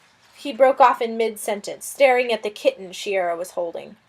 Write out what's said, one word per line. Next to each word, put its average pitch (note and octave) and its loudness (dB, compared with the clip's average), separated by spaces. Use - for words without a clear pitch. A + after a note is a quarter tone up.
he C#4+ -10
broke C4 4
off B3 6
in A3+ -4
mid-sentence, A3 -6
staring B3 2
at A3 -4
the G#3+ -4
kitten F#3+ -4
Shiera F#3 -4
was F3+ -10
holding. E3+ -10